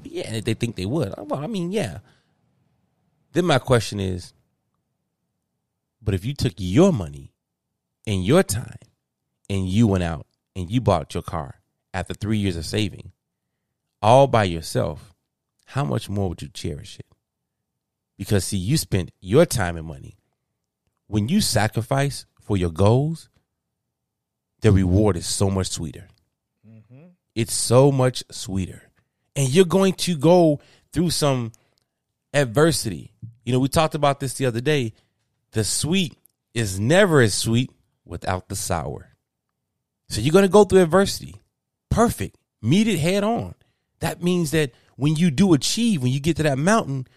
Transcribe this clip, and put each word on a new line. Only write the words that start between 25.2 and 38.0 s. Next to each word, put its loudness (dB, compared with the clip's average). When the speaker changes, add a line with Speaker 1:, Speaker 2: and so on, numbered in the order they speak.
Speaker 1:
so -2
much -2
sweeter. -10
Speaker 2:
Mm-hmm. -20
Speaker 1:
It's -4
so 4
much 0
sweeter. -8
And 0
you're 6
going 2
to -4
go 4
through 0
some -2
adversity. 0
You -2
know, 2
we 2
talked 0
about 0
this -8
the -4
other -2
day. -2
The 0
sweet -2
is -4
never 4
as 4
sweet 0